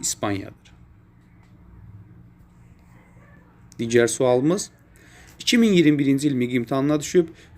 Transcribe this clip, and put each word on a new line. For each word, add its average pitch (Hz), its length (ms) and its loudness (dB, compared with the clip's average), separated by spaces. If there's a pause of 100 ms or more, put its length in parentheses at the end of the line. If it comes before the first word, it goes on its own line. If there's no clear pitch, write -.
İspaniyadır. - 720 -8 (3000)
Digər 117 300 2
sualımız, 135 600 0 (720)
iki - 180 0
min 220 140 4
iyirmi 151 260 4
birinci 139 300 0
il 139 60 0
miq 123 220 -2
imtahanına 139 440 -2
düşüb, 165 280 0 (300)